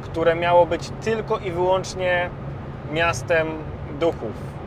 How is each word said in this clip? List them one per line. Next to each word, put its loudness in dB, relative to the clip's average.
które 4
miało 6
być -2
tylko 0
i -4
wyłącznie 0
miastem 2
duchów, 0